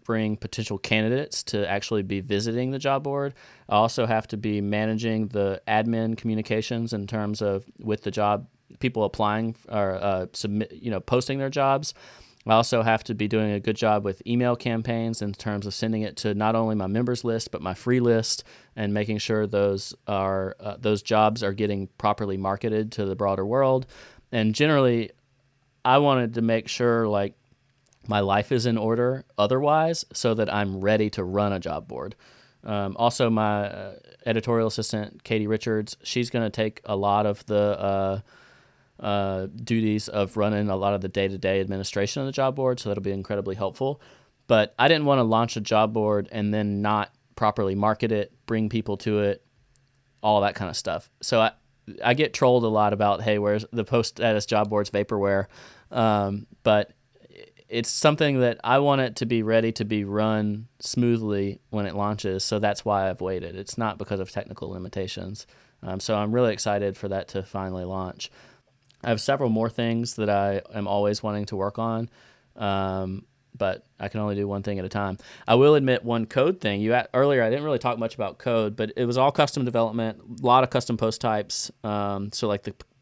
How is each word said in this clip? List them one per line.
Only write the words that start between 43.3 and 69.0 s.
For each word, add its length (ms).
helpful. 480
But 320
I 80
didn't 160
wanna 220
launch 320
a 40
job 320
board 380
and 220
then 280
not 300
properly 400
market 380
it, 180
bring 240
people 260
to 240
it, 240
all 180
that 140
kind 140
of 80
stuff. 320
So 200
I, 100
I 100
get 200
trolled 300
a 60
lot 240
about, 280
"Hey, 160
where's 360
the 100
Post 320
Status 300
job 240
board's 220
vaporware?" 560
Um, 560
but 280
it's 220
something 500
that 240
I 160
want 220
it 160
to 80
be 180
ready 300
to 100
be 220
run 640
smoothly 800
when 160
it 100
launches, 500
so 140
that's 260
why 240
I've 100
waited. 380
It's 200
not 200
because 240
of 100
technical 380
limitations. 760
Um, 160
so 160
I'm 160
really 220
excited 420
for 140
that 200
to 140
finally 400
launch. 480